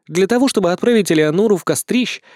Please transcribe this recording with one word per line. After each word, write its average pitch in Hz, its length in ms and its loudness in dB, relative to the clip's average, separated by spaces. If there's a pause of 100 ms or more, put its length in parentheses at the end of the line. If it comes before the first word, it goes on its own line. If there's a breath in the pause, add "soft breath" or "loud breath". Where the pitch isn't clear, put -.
Для 175 200 -2
того, 247 220 2
чтобы 185 240 0
отправить 214 400 0
Элеонору 170 440 2
в 160 80 -6
Кострищ, - 580 -4 (140)